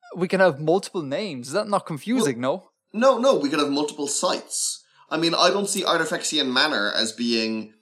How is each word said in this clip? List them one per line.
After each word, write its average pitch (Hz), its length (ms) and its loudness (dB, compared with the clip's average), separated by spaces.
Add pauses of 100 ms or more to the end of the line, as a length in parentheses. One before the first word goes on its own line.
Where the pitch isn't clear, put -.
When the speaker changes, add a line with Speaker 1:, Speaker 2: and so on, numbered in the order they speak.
(140)
Speaker 1:
We 180 140 -4
can 190 120 0
have 160 200 4
multiple 170 420 0
names. 143 460 -6
Is 127 60 -10
that 214 140 -2
not 196 180 0
confusing, 165 540 -2
Speaker 2:
Well, 139 300 -4 (220)
Speaker 1:
no? 247 240 4
Speaker 2:
No, - 20 -4
no, 247 220 4
we 143 80 0
could 147 100 0
have 147 120 2
multiple 147 360 -2
sites. - 800 -4 (260)
I 151 60 -2
mean, 165 180 0
I 175 160 4
don't 196 180 0
see 190 140 -2
Artifexian 160 720 0
Manor 127 420 2
as 113 180 -2
being 110 680 -2